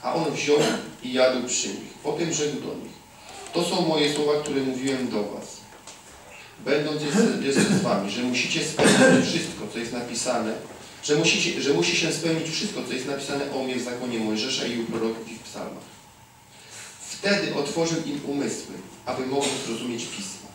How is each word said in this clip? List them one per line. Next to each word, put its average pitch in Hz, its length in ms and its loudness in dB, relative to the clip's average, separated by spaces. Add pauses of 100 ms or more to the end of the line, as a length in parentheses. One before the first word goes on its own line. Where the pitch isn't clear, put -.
A 127 100 0
on 151 180 2
wziął 147 260 4 (460)
i 127 100 -4
jadł 127 340 4
przy - 200 -2
nich. - 260 -8 (100)
Potem 160 300 -2
rzekł 147 220 0
do - 120 -6
nich: - 240 -10 (600)
„To 170 100 2
są 175 180 0
moje 151 340 4
słowa, 147 260 4
które 135 200 0
mówiłem 127 480 0
do 107 140 0
was, - 340 -8 (1080)
będąc 147 360 2
jeszcze, 151 440 4
jeszcze - 320 4
z - 40 4
wami, - 300 0
że 120 100 -2
musicie 127 440 0
spełnić 185 640 8
wszystko, - 440 -4
co 113 60 -6
jest 113 140 -6
napisane, 113 600 -2 (500)
że 147 120 2
musicie, 170 460 2
że 139 120 2
musi 170 220 2
się 160 180 2
spełnić 160 360 0
wszystko, - 380 -4
co - 60 -4
jest 131 140 -4
napisane 139 440 -4
o 135 120 -2
mnie 127 120 -2
w 113 80 -2
zakonie 120 360 -4
Mojżesza 110 460 0
i 120 140 -2
u 113 60 -2
proroków 110 460 -4
i 110 40 -12
w - 40 -14
psalmach.” - 540 -12 (1160)
Wtedy - 460 0
otworzył 160 500 0
im 143 200 -4
umysły, 139 480 -4 (320)
aby 131 200 -2
mogli 131 260 0 (160)
zrozumieć 117 380 -4
Pismo. - 500 -10